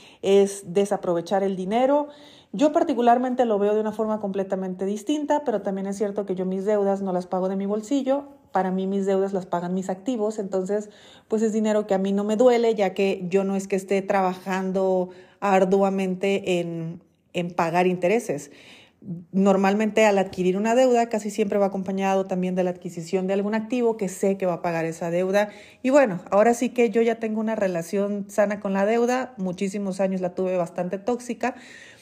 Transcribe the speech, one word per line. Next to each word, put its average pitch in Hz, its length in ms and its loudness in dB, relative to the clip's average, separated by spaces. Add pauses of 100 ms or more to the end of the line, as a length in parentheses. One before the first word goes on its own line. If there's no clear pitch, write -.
(200)
es 196 540 2
desaprovechar 190 680 0
el 196 100 -2
dinero. 254 540 0 (440)
Yo 277 200 2
particularmente 254 720 2
lo 214 160 0
veo 208 140 2
de 214 60 2
una 214 120 -4
forma 214 260 -4
completamente 190 640 -4
distinta, 294 600 -2
pero 214 180 -2
también 196 240 -4
es 196 100 -6
cierto 202 300 -4
que 190 80 -6
yo 185 100 -4
mis 190 200 -4
deudas 196 380 0
no 190 100 -4
las 180 160 -4
pago 185 200 -2
de 196 60 -2
mi 196 120 -4
bolsillo. 254 580 -2 (260)
Para 185 220 -2
mí 190 160 -2
mis 196 180 -2
deudas 196 260 2
las 180 140 -4
pagan 175 280 2
mis 190 160 -2
activos, 220 500 -2
entonces, 196 500 -2 (380)
pues, 220 140 2
es 220 100 2
dinero 214 340 2
que 196 80 2
a 190 40 4
mí 196 120 0
no 202 140 0
me 214 100 0
duele, 233 400 4
ya 190 200 0
que 196 340 0
yo 190 160 2
no 196 100 -2
es 196 140 -4
que 196 80 0
esté 190 260 -2
trabajando 190 1080 0 (280)
arduamente 190 1200 2
en, 170 420 -6 (320)
en 175 200 -6
pagar 175 340 2
intereses. 180 640 0 (800)
Normalmente 202 760 2
al 202 140 4
adquirir 185 380 0
una 220 180 0
deuda 240 340 4
casi 214 220 -4
siempre 208 280 -2
va 202 80 4
acompañado 190 580 -2
también 185 320 -2
de 185 80 2
la 180 60 0
adquisición 180 580 -6
de 196 60 0
algún 208 200 -2
activo 226 420 -2
que 196 120 -4
sé 196 280 0
que 196 100 -4
va 175 80 0
a 165 80 -8
pagar 165 220 -2
esa 165 260 -6
deuda. 190 400 0 (320)
Y 254 80 0
bueno, 254 400 4
ahora 220 240 4
sí 240 160 -2
que 240 200 2
yo 226 120 2
ya 226 140 0
tengo 220 220 -4
una 220 160 -2
relación 196 720 -2
sana 202 300 0
con 196 140 -4
la 190 140 2
deuda, 247 500 0
muchísimos 190 640 -4
años 190 220 0
la 180 120 -4
tuve 185 220 -2
bastante 180 420 -4
tóxica 240 560 -4 (480)